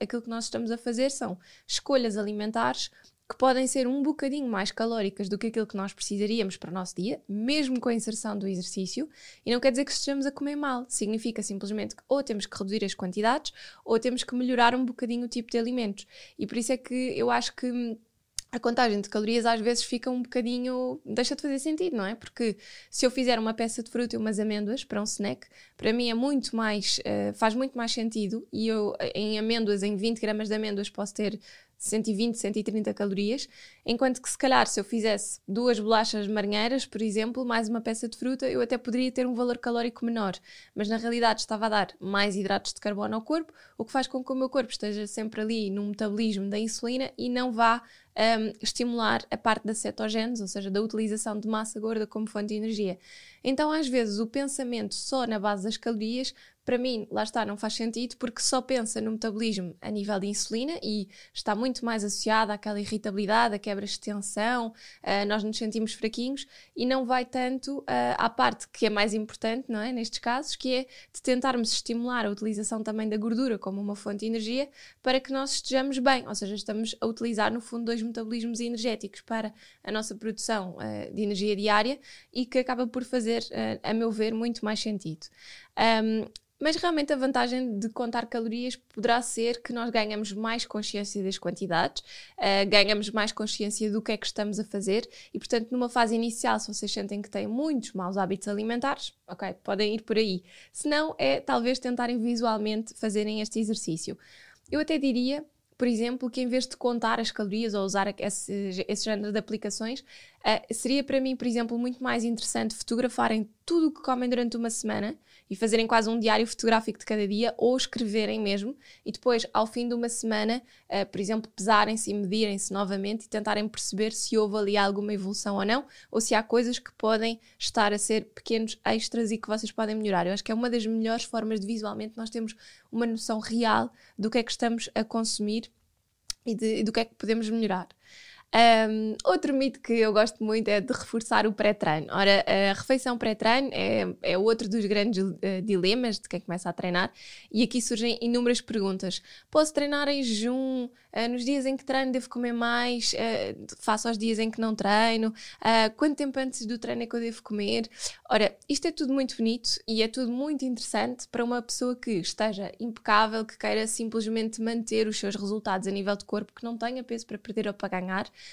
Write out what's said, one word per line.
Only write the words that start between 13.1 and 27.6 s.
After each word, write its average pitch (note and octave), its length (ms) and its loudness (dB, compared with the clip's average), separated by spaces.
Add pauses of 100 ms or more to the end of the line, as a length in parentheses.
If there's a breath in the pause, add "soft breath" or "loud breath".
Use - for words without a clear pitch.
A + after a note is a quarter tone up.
ou A3+ 160 2
temos B3 240 -2
que - 100 -6
melhorar B3 400 4
um B3+ 100 0
bocadinho A#3+ 420 -2
o - 20 -8
tipo A#3 200 -6
de A#3+ 100 0
alimentos. A#3 500 -2 (280 loud breath)
E - 80 -4
por G#3+ 120 -4
isso A#3+ 160 0
é B3+ 40 2
que B3+ 400 -2
eu A#3 140 2
acho A#3+ 240 0
que, B3+ 160 -4
hum, A#3+ 260 -2 (560)
a A#3+ 80 -4
contagem A#3+ 400 4
de G3+ 80 -4
calorias A3 360 2
às A#3 160 4
vezes A#3 240 2
fica B3 260 -4
um B3 120 0
bocadinho, B3 840 -2
deixa A#3+ 300 0
de - 80 -6
fazer C#4 160 -2
sentido, D#4 380 0
não G3 100 0
é? G#3+ 80 -4
Porque A3 420 -4 (340 loud breath)
se - 140 2
eu B3+ 60 6
fizer B3 280 2
uma A3 140 0
peça A3+ 300 -2
de A3+ 80 -18
fruta A#3 240 -2
e A3+ 40 -2
umas G#3+ 200 0
amêndoas G#3 460 -2
para G#3 160 -4
um G#3+ 40 -2
snack, G#3+ 420 -4 (300 loud breath)
para - 160 2
mim A#3+ 160 2
é A3+ 60 0
muito C4 400 0
mais, G#3+ 500 0
eh, G#3 300 0
faz A3 200 2
muito C4 220 -2